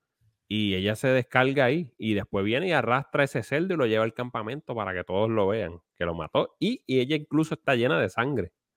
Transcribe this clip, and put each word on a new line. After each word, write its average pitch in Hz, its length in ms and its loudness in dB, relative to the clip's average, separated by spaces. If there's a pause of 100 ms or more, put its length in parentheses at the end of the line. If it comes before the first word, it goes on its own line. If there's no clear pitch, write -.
(480)
Y 104 280 0
ella 98 200 0
se 135 140 -2
descarga 131 560 2
ahí 147 320 0
y 110 160 -2
después 98 320 -2
viene 135 240 0
y - 20 0
arrastra 139 540 2
ese 127 180 -4
cerdo 175 300 -2
y 170 40 -2
lo 139 80 2
lleva 110 200 4
al 117 80 -4
campamento 123 600 -8
para 101 200 -4
que 90 100 -4
todos 101 260 0
lo 110 180 2
vean, 95 340 -4 (160)
que 87 80 -4
lo 85 100 -2
mató. 82 460 -2
Y, 220 260 -2
y 131 140 2
ella 143 160 0
incluso 151 380 -2
está 139 200 0
llena 131 240 2
de 117 80 2
sangre. 117 460 -2 (240)